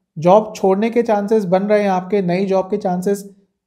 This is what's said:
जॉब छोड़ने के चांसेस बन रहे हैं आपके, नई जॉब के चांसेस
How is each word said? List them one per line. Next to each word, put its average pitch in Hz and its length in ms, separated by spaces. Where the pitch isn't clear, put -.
जॉब 180 380
छोड़ने 196 340
के 233 140
चांसेस 208 440
बन 185 160
रहे 208 180
हैं 202 80
आपके, 185 320
नई 180 240
जॉब 190 260
के 208 80
चांसेस 196 500